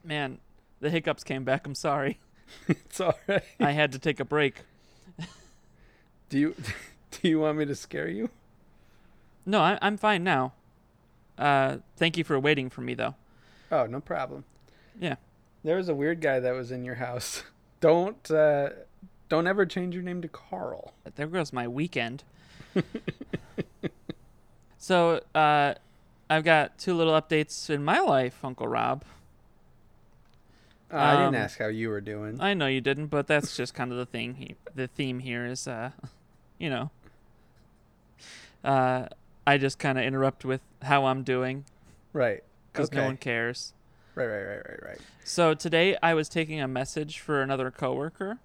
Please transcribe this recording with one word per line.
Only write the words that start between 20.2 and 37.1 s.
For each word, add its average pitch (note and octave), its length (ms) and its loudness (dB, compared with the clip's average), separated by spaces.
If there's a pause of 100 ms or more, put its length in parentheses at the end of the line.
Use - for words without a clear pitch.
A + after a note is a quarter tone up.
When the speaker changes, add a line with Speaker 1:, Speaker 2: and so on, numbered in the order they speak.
Speaker 2:
to E3+ 80 -10
Carl. - 640 -10 (220)
Speaker 1:
There D3 140 -6
goes E3+ 240 -2
my A#2+ 160 -4
weekend. C3 560 -4 (500)
<laughs> F#3+ 80 2 (2000)
So, E3+ 380 4 (140)
uh, D3 400 6 (560)
I've D#3 140 4
got D#3+ 340 4
two F#3 160 -2
little D#3+ 180 4
updates D#3 560 0
in C#3+ 160 -2
my G#3 160 4
life, C3+ 420 2
Uncle B2+ 240 -6
Rob. A#2+ 380 -2 (1900)
Speaker 2:
Uh, D#3+ 40 -6
I D3 200 4
didn't C#3 120 6
Speaker 1:
Um, C3+ 80 2
Speaker 2:
ask G#2 220 -4
how A2 80 -2
you A2 240 -4
were G#2 100 -4
doing. G#2+ 400 -8
Speaker 1:
I G3 140 2
know D3+ 120 0
you C3 140 0
didn't, C#3 280 -2
but C#3+ 180 0
that's D3 300 0
just F3+ 180 -4
kind B2 180 -6
of B2 60 -6
the B2 80 -6
thing. A#2+ 300 -8
He, - 200 -14 (180)
the B2+ 140 -6
theme B2+ 320 -4
here B2 260 -6
is, B2+ 220 -8
uh, A#2+ 220 -8 (340)
<laughs> - 340 -20
you D#3+ 120 -4
know, B2+ 200 -4 (1700)